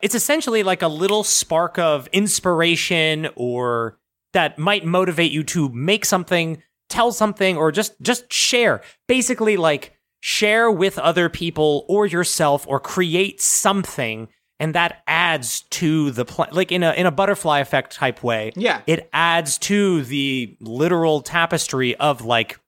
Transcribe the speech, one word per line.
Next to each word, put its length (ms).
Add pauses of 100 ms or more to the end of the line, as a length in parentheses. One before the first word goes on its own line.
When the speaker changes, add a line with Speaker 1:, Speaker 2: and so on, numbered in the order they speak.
Speaker 1:
It's 140
essentially 480
like 180
a 60
little 340
spark 560
of 300
inspiration 1300
or 600 (340)
that 260
might 260
motivate 460
you 140
to 240
make 360
something, 560 (280)
tell 240
something, 440
or 140
just, 320
just 300
share. 500 (240)
Basically, 500
like, 360 (260)
share 500
with 300
other 300
people 600
or 160
yourself 640
or 120
create 600
something, 880 (320)
and 140
that 340
adds 640
to 420
the 120
pl-, 280
like, 180
in 120
a, 100
in 140
a 40
butterfly 500
effect 340
type 280
way. 320
Speaker 2:
Yeah. 320
Speaker 1:
It 260
adds 460
to 440
the 580
literal 600
tapestry 760
of, 280
like, 440